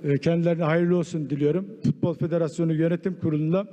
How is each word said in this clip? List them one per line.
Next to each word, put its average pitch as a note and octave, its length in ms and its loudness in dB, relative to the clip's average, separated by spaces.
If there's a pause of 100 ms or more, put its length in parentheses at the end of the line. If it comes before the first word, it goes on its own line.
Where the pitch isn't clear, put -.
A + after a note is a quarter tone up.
e, C#3+ 140 2
kendilerine E3+ 460 0
hayırlı F3 340 2
olsun D#3+ 320 -4
diliyorum. D3+ 380 0 (160)
Futbol E3 300 0
Federasyonu E3 600 0
Yönetim E3+ 480 0
Kurulu'na D#3+ 520 0